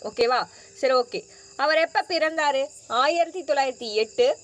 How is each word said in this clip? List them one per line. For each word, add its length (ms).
ஓகேவா? 380
சரி, 180
ஓகே. 260
அவர் 220
எப்ப 300
பிறந்தாரு? 540
ஆயிரத்தி 440
தொள்ளாயிரத்தி 500
எட்டு 340